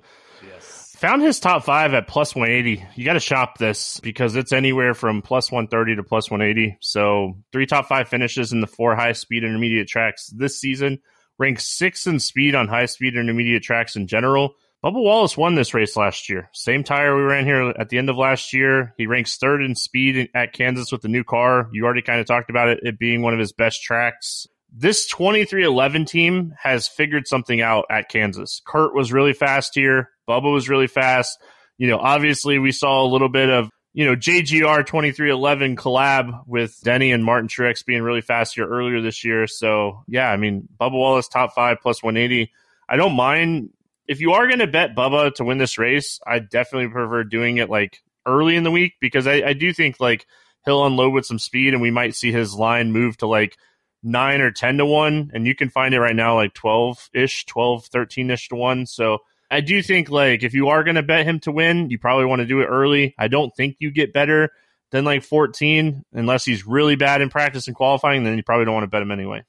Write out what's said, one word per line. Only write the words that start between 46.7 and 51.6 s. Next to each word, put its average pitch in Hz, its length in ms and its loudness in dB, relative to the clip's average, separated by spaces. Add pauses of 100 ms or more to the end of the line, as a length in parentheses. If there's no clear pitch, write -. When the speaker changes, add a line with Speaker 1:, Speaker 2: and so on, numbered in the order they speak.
Speaker 2:
prefer 117 360 -4
doing 117 320 -2
it, 113 120 -2
like, 104 320 -2 (240)
early 156 300 2
in 170 80 0
the 165 80 0
week 175 300 0
because 131 260 0
I, 143 140 2
I 143 120 0
do 165 200 -2
think, 151 260 -2
like, 120 260 0 (380)
he'll 143 220 2
unload 131 280 2
with 135 120 0
some 113 140 -6
speed 131 340 0